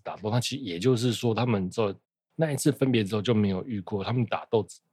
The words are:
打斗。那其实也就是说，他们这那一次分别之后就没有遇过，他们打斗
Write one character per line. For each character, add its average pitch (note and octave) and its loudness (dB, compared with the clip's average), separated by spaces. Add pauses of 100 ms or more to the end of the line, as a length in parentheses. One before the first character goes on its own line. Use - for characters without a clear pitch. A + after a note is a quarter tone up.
打 E2 -8
斗。 G#2+ -6
那 A#2 2
其 B2+ -4
实 C#3+ -10
也 F2 -6
就 B2+ 4
是 A#2+ 2
说， A2+ 0
他 A2+ 0
们 G2+ 0
这 G#2 -2 (420)
那 D#3 0
一 C#3 0
次 C#3+ 2
分 C3 0
别 A2+ 2
之 G2 -2
后 G#2 0
就 A#2 0
没 G#2 4
有 F#2 -2
遇 A2 -6
过， G2 -6
他 G#2+ -2
们 A#2+ 2
打 - -4
斗 G#2+ 2 (280)